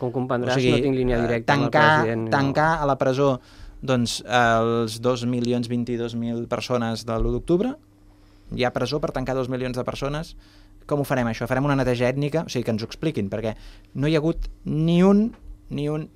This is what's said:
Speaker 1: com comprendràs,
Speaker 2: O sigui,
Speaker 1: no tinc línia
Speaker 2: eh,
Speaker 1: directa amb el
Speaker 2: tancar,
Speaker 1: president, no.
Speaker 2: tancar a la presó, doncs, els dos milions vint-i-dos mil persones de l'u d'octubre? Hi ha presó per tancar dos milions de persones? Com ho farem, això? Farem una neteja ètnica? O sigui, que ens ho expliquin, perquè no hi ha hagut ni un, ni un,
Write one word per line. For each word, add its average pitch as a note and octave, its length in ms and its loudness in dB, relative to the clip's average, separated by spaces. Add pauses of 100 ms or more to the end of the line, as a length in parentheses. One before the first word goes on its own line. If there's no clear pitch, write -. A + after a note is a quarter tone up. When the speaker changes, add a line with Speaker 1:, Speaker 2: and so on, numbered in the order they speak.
Speaker 1:
com B2 140 -4
comprendràs, B2+ 420 0
Speaker 2:
O C3+ 40 2
sigui, B2 140 4
Speaker 1:
no A#2+ 80 2
tinc C3+ 160 0
línia B2 220 2
Speaker 2:
eh, A#2+ 80 0
Speaker 1:
directa A#2 260 0
amb C#3 120 2
el - 40 -2
Speaker 2:
tancar, D3+ 160 6 (140)
Speaker 1:
president, A2+ 240 0
no. A2+ 100 -2
Speaker 2:
tancar C#3+ 360 2 (120)
a C#3+ 80 2
la C3+ 80 2
presó, C3+ 300 2 (540)
doncs, B2 420 0
els A#2 760 2
dos A#2+ 260 0
milions A#2+ 440 0
vint-i-dos A#2+ 480 -4
mil A#2 300 -4
persones A#2 580 -2
de A2+ 160 -2
l'u A#2 140 0
d'octubre? F#3+ 400 0 (720)
Hi A#2 160 -2
ha A#2+ 80 -2
presó B2+ 240 -2
per D3+ 160 -4
tancar C3 240 -4
dos B2+ 140 -2
milions B2+ 260 -6
de B2 80 -4
persones? D3 480 -6 (520)
Com D3 160 0
ho C3+ 40 -4
farem, B2+ 200 0
això? A2+ 200 -4
Farem C3 200 0
una C#3 120 2
neteja B2 320 2
ètnica? C#3+ 360 -2
O - 40 -12
sigui, A#2+ 160 -4
que A#2 80 0
ens G#2+ 80 -4
ho A2+ 80 -6
expliquin, A2 400 -4
perquè G#2+ 240 -4 (400)
no C3+ 160 0
hi E3 40 4
ha D3+ 80 2
hagut - 280 -2 (140)
ni D#3+ 420 2
un, G#3 220 6 (420)
ni C#3+ 180 -4
un, D3+ 260 -6